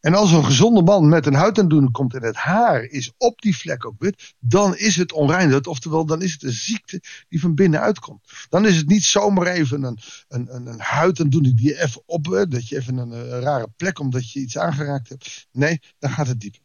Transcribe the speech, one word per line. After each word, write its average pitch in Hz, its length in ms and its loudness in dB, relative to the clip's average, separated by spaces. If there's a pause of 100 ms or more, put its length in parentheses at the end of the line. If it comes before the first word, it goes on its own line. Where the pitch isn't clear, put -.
En 160 140 2
als 196 180 6
een 156 120 6
gezonde 180 380 6
man 170 260 6
met 156 180 4
een 143 80 2
huidaandoening 160 580 4
komt 123 220 -4
en 127 80 -10
het 113 140 -4
haar 175 480 0
is - 320 -10
op 240 240 -2
die 196 160 0
vlek 135 300 -8
ook 107 120 -12
wit, - 400 -6
dan 180 380 2
is 202 200 0
het 175 160 -2
onrein. 160 380 2
Dat, 135 160 2
oftewel, 160 400 -4
dan 160 160 -4
is 185 100 -4
het 151 100 -14
een 135 100 -6
ziekte 180 500 -8 (260)
die 165 120 -4
van 165 140 0
binnenuit 180 440 2
komt. - 500 -20
Dan 196 180 2
is 185 100 6
het 151 120 0
niet 196 160 2
zomaar 202 420 2
even 151 360 -2
een, 120 160 -8 (300)
een, 123 260 -8
een, 123 120 -14
een 117 140 -16
huidaandoening 143 760 2
die 117 120 2
je 147 140 -2
even 135 240 -6
op, 165 260 -6
eh, 190 160 2
dat 120 200 -6
je 143 80 -8
even 127 200 -6
een, 120 160 -8
eh, 123 280 -10
rare 127 360 -4
plek 180 220 -6
omdat 127 340 -6
je 139 80 -8
iets 127 180 -10
aangeraakt 143 500 -4
hebt. - 440 -20
Nee, 147 280 0 (180)
dan 135 120 -4
gaat 147 160 -4
het 120 140 -4
diep. 104 240 -16